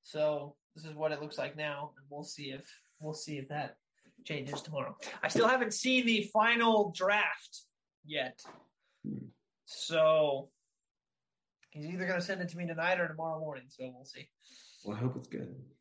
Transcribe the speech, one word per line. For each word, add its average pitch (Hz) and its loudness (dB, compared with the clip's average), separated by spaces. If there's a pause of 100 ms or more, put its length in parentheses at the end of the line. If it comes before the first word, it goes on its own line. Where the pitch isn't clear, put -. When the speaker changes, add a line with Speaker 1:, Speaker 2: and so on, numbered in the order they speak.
Speaker 1:
so 151 0 (180)
this 160 -18
is 156 -12
what 156 0
it 143 -4
looks 147 -8
like 143 -4
now, 147 -6
and 139 -20
we'll 147 -10
see 139 -12
if, 139 -12 (320)
we'll 156 -6
see 147 -8
if 135 -10
that 147 -6 (480)
changes 139 -6
tomorrow. 143 -6 (260)
I - 0
still - 6
haven't 240 4
seen 254 2
the 214 2
final 220 6
draft 190 0 (420)
yet. 147 -4 (680)
Speaker 2:
Hmm. - -6 (400)
Speaker 1:
So 156 4 (1200)
he's 151 -10
either 180 -4
gonna 180 0
send 185 -4
it 175 -4
to 165 -12
me 175 -6
tonight 170 0
or 165 0
tomorrow 160 -4
morning, 143 -8
so 127 -12
we'll 127 -20
see. - -18 (560)
Speaker 2:
Well, 104 -6
I 113 -6
hope 127 0
it's 123 -12
good. - -10 (260)